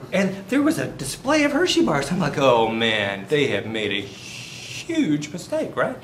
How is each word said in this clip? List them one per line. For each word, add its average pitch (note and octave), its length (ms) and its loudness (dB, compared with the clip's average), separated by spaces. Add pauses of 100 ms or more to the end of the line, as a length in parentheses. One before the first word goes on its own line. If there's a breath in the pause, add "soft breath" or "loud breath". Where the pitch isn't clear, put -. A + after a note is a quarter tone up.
(120)
And F#3+ 240 0 (140)
there C#4 120 2
was D4 180 2
a B2+ 80 -2
display C#4+ 560 -2
of C#4+ 80 2
Hershey E4+ 320 2
bars. D3 280 2
I'm F#3 80 0
like, D3 180 0
"Oh, B2 300 6
man, G#2+ 600 0
they D3 180 4
have G2+ 180 0
made G#2+ 260 -2
a G2+ 100 -2
huge - 1300 -4
mistake," F#3 440 -6
right? C#3+ 280 0